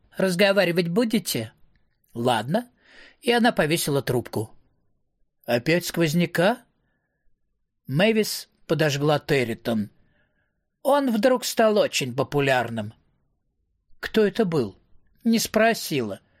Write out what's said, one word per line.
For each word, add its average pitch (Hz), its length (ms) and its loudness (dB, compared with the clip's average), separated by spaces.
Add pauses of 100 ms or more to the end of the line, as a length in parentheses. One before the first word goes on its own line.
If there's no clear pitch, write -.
(180)
«Разговаривать 185 720 2
будете?» 180 680 -2 (600)
«Ладно». 123 540 -2 (540)
И 233 100 -2
она 226 200 4
повесила 156 500 0
трубку. 117 540 -4 (880)
«Опять 156 400 0
сквозняка?» 170 760 0 (1200)
Мэвис 208 600 0 (200)
подожгла 147 520 0
Территон. 117 720 -2 (920)
«Он 277 280 2
вдруг 233 340 2
стал 220 320 2
очень 135 380 0
популярным». 127 800 -2 (1040)
«Кто - 260 0
это 202 200 0
был?» 147 320 -2 (460)
«Не 226 160 2
спросила. 165 840 -2 (180)